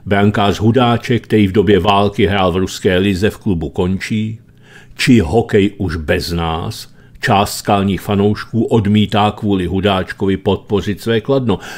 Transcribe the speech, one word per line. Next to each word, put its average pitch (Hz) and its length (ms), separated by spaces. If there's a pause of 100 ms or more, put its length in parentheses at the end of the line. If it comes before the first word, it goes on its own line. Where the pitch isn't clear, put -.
brankář 101 540
Hudáček, 117 640
který 107 220
v 92 60
době 101 260
války 101 480
hrál 95 260
v 85 40
ruské 92 420
lize, 98 320
v - 80
klubu 87 300
končí“, 107 720 (580)
či 120 240
„Hokej 104 580
už 85 180
bez 85 360
nás, 85 640 (280)
část 101 340
skalních 98 440
fanoušků 104 640
odmítá 104 640
kvůli 101 360
Hudáčkovi 95 720
podpořit 95 640
své 113 200
Kladno“, 127 380 (180)